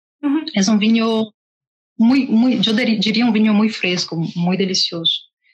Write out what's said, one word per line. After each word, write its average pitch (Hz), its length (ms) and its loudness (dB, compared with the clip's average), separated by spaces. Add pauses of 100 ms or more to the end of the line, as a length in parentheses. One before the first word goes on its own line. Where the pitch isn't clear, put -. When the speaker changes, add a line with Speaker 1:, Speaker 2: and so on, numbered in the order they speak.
(220)
Speaker 1:
Ujú. 285 160 0 (160)
Speaker 2:
Es 196 140 0
un 214 100 2
vino 226 560 0 (600)
muy, 247 300 2
muy, 226 340 2
yo 220 120 0
diri-, 220 280 0
diría 220 260 0
un 233 60 2
vino 214 200 2
muy 214 160 2
fresco, 180 480 -4 (200)
muy 175 200 0
delicioso. 185 680 -4 (320)